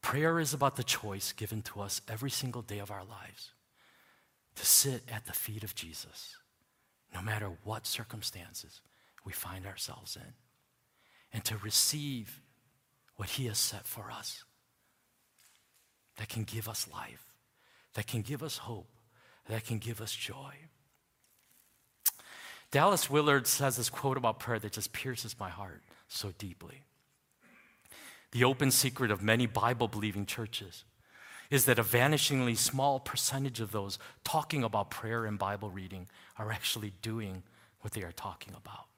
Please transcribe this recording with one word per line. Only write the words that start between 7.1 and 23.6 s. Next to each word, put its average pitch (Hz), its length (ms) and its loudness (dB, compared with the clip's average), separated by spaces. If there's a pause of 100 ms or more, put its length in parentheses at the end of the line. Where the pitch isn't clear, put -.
no 92 80 -8
matter 104 400 -4
what 110 240 -6
circumstances - 960 -8 (420)
we 95 80 -10
find 92 340 -8
ourselves - 480 -10
in, - 200 -16 (960)
and 110 120 -6
to 113 120 -2
receive 120 840 0 (760)
what 101 140 -6
he 131 160 -2
has 110 120 0
set - 300 -2
for - 200 -10
us - 360 -10 (1700)
that - 140 -8
can 110 160 -2
give 110 240 -6
us - 180 -4
life, - 480 -12 (600)
that 107 120 -2
can 113 160 -2
give 120 180 -6
us 156 180 -6
hope, 110 300 -10 (580)
that 110 180 -2
can 113 140 -2
give 113 220 -6
us 113 140 -6
joy. 139 400 -10 (2250)
Dallas 165 400 6
Willard 143 380 8
says 135 280 4